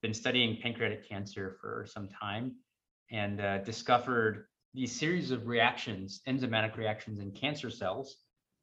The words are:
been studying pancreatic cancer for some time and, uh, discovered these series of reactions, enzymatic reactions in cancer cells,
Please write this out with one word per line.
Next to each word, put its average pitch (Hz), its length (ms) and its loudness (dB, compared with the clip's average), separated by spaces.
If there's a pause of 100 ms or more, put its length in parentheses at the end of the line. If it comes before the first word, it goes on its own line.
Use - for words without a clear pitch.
been 107 140 0
studying 120 480 4
pancreatic 113 460 -2
cancer 98 520 -6
for 110 280 -6
some 101 200 -10
time 107 480 -4 (540)
and, 104 300 -2
uh, 98 180 2
discovered 117 880 2 (280)
these 127 180 -2
series 156 380 0
of 113 160 -2
reactions, 117 800 2
enzymatic 113 480 2
reactions 107 440 -4
in 98 120 -6
cancer 135 380 -2
cells, 107 480 -4 (440)